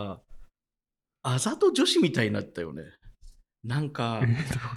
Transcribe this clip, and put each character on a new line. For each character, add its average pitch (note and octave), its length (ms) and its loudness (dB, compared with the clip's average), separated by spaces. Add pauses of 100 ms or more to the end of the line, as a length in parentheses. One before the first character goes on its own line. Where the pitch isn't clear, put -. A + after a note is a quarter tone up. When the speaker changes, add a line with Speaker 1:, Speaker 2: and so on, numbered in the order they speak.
Speaker 1:
い - 40 -8
は F#2 60 -10
い。 - 40 -18 (1040)
Speaker 2:
あ B2+ 140 0
ざ - 180 -2
と F#4+ 140 6
女 F#4 140 4
子 F#4 140 4
み F3 120 6
た A#2+ 120 2
い A2 40 2
に G#2 60 0
な G#2 80 0
っ - 20 -4
た - 180 -10
よ D#2+ 120 -8
ね。 D#2 100 -12 (800)
な A#2+ 160 -4
ん D3+ 120 -2
か、 A#2 300 -2
Speaker 1:
え B2 40 2
ー、 - 20 4
ど A#2 60 4
う - 20 -
い C#3+ 60 -2
う - 20 0
こ - 60 -8 (280)